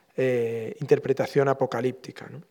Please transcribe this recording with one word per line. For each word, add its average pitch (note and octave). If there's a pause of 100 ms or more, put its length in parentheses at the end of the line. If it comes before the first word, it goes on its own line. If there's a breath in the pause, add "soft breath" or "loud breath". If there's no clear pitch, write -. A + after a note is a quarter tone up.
(180)
eh, A#2
interpretación C3+
apocalíptica, B2+
¿no? C#3